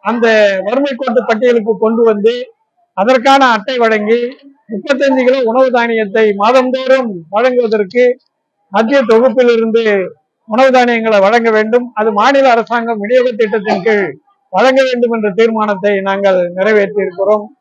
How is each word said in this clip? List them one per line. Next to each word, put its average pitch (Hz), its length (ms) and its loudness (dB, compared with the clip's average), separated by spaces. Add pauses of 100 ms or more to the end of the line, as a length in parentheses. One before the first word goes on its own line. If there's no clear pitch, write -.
அந்த 226 240 -2 (380)
வறுமை 269 320 -2
கோட்டு 240 300 -4
பட்டியலுக்கு 226 520 0
கொண்டு 226 260 0
வந்து 220 300 0 (600)
அதற்கான 262 520 2
அட்டை 240 320 -2
வழங்கி 220 420 0 (480)
முப்பத்தஞ்சு 262 560 -2
கிலோ 254 200 2
உணவு 247 280 2
தானியத்தை 226 640 0
மாதந்தோறும் 254 760 0 (180)
வழங்குவதற்கு 240 880 0 (520)
மத்திய 226 320 2
தொகுப்பிலிருந்து 226 1080 2 (340)
உணவு 254 260 2
தானியங்களை 233 480 2
வழங்க 226 320 2
வேண்டும். 220 420 0
அது 220 180 -2
மாநில 262 400 2
அரசாங்கம் 226 480 -2
விநியோக 247 320 0
திட்டத்தின் 208 500 -2
கீழ் 196 340 -2 (340)
வழங்க 262 340 2
வேண்டும் 240 280 -2
என்ற 214 180 -2
தீர்மானத்தை 208 720 -2
நாங்கள் 196 520 -2
நிறைவேற்றியிருக்கிறோம். 202 920 -2 (160)